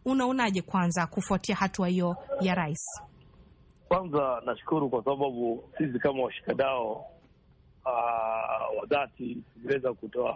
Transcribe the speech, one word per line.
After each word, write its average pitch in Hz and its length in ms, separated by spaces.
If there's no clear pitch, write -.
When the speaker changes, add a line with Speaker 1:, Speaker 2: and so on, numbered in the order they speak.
Speaker 1:
unaonaje 254 560
kwanza 175 460
kufuatia - 480
hatua 190 320
hiyo 180 300
ya 180 140
rais? 165 460
Speaker 2:
Kwanza 143 580
nashukuru 135 440
kwa 120 140
sababu 123 760
sisi 131 220
kama 135 240
washikadau, 123 840
ah, 113 800
wa 104 80
dhati 131 500
tumeweza 127 400
kutoa, 117 420